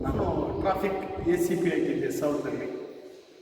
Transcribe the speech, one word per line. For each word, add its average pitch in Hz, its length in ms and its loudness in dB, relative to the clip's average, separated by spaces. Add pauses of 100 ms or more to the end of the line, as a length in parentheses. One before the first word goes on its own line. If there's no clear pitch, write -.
ನಾನು - 180 0 (380)
ಟ್ರಾಫಿಕ್ 196 400 0 (320)
ಎ 175 40 4 (100)
ಸಿ 180 140 2
ಪಿ 170 140 4
ಆಗಿದ್ದೆ - 360 2 (100)
ಸೌತಲ್ಲಿ. 143 480 0 (720)